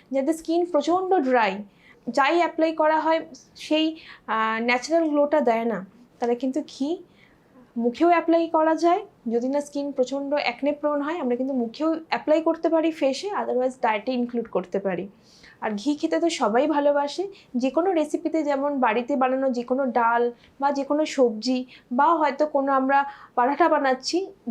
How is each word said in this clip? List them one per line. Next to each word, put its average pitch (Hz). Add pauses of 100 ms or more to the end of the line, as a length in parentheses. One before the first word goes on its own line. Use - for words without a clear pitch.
(120)
যাদের 269
স্কিন 330
প্রচণ্ড 349
ড্রাই, 226 (440)
যাই 277
অ্যাপ্লাই 320
করা 311
হয় 320 (280)
সেই, 311 (300)
আহ, 220
ন্যাচারাল 269
গ্লোটা 294
দেয় 233
না, 202 (320)
তাহলে 240
কিন্তু 262
ঘি 339 (720)
মুখেও 240
অ্যাপ্লাই 330
করা 320
যায়। 339 (240)
যদি 233
না 285
স্কিন 285
প্রচণ্ড 277
অ্যাকনে 285
প্রোন 294
হয়, 311
আমরা 247
কিন্তু 262
মুখেও 269 (120)
অ্যাপ্লাই 302
করতে 330
পারি, 320
ফেসে, 294
otherwise 247 (100)
ডায়েটে 220
ইনক্লুড 240
করতে 185
পারি। 190 (520)
আর 220
ঘি 214
খেতে 320
তো 330
সবাই 254
ভালোবাসে। 285 (280)
যে 254
কোনো 359
রেসিপিতে, 320
যেমন 285
বাড়িতে 240
বানানো 262
যে 240
কোনো 254
ডাল 240 (280)
বা 277
যে 269
কোনো 294
সবজি 254 (280)
বা 277
হয়তো 302
কোনো 277
আমরা 269 (300)
পরাঠা 269
বানাচ্ছি, 285 (240)